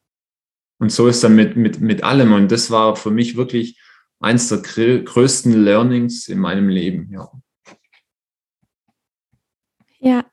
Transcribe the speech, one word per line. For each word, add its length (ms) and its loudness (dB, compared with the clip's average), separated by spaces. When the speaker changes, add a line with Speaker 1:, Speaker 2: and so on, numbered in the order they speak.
Speaker 1:
Und 120 -2
so 160 2
ist 160 0
dann 120 6
mit, 200 4
mit, 260 -2
mit 220 -2
allem. 300 2
Und 180 2
das 200 -2
war 240 2
für 160 -6
mich 260 -2
wirklich 420 -6
eins 300 0
der 80 -2
grö-, 460 -2
größten 500 0
Learnings 760 0
in 120 -6
meinem 280 -2
Leben, 440 -4
ja. 180 -16
Speaker 2:
Ja, 340 0